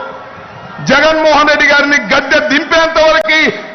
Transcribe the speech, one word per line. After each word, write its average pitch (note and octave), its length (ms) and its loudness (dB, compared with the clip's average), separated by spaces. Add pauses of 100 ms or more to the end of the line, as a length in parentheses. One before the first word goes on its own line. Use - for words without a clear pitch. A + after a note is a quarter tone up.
(840)
"జగన్మోహన్ D4+ 680 2
రెడ్డి D4 160 2
గారిని C#4+ 320 2
గద్దె C#4 420 0
దింపేంత D#4+ 580 0
వరకు D#4 540 2 (240)